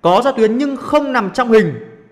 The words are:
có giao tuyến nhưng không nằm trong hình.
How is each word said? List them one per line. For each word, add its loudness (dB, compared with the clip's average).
có 4
giao 0
tuyến 0
nhưng -4
không -2
nằm -2
trong -2
hình. 4